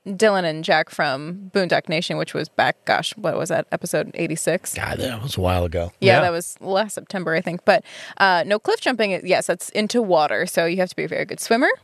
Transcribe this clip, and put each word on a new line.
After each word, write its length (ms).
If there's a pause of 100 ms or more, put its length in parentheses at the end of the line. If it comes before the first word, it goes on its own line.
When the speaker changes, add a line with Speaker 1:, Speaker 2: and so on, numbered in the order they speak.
Speaker 1:
Dylan 380
and 200
Jack 260
from 640
Boondock 340
Nation, 300
which 160
was 160
back, 340
gosh, 320
what 220
was 100
that, 240
episode 420
eighty-six? 600
Speaker 2:
God, 240
that 240
was 160
a 20
while 240
ago. 360
Speaker 1:
Yeah, 160
Speaker 3:
Yeah. 60
Speaker 1:
that 80
was 300
last 340
September, 400
I 60
think. 240
But, 180 (360)
uh, 280
no 120
cliff 220
jumping, 440
yes, 220
that's 240
into 320
water, 440
so 200
you 120
have 120
to 60
be 80
a 40
very 160
good 160
swimmer, 300 (140)